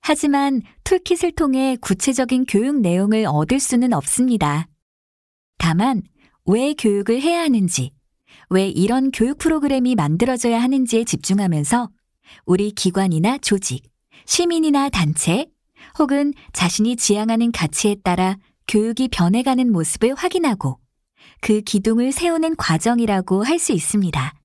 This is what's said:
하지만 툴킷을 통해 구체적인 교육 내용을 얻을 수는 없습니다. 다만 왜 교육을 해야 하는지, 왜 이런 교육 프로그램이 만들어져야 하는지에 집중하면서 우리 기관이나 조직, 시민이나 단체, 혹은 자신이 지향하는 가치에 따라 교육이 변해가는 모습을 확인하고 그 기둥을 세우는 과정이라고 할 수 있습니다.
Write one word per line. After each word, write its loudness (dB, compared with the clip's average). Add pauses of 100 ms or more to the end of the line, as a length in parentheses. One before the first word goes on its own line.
하지만 0 (220)
툴킷을 0
통해 0
구체적인 0
교육 0
내용을 2
얻을 0
수는 0
없습니다. 0 (960)
다만 0 (420)
왜 2
교육을 0
해야 0
하는지, 0 (580)
왜 2
이런 0
교육 -2
프로그램이 0
만들어져야 0
하는지에 0
집중하면서 0 (560)
우리 0
기관이나 0
조직, -4 (420)
시민이나 2
단체, 0 (540)
혹은 2 (180)
자신이 0
지향하는 0
가치에 -2
따라 0 (320)
교육이 0
변해가는 2
모습을 0
확인하고 -2 (600)
그 2
기둥을 0
세우는 -2
과정이라고 0
할 0
수 -2
있습니다. -2 (120)